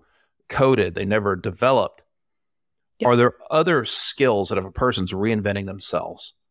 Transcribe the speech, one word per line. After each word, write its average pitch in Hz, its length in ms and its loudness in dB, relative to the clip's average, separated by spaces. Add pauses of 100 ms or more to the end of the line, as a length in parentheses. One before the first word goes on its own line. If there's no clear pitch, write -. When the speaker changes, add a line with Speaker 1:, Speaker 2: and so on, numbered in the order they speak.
(480)
Speaker 1:
coded, 113 480 2
they 101 100 -6
never 101 300 0
developed. 107 680 -2 (960)
Speaker 2:
Yep. 123 100 0
Speaker 1:
Are 123 80 6
there 120 160 4 (160)
other 160 340 2
skills 107 680 0
that 107 80 -2
if 95 60 -2
a 92 80 -12
person's 101 420 -2
reinventing 101 520 -2
themselves 92 720 -8 (160)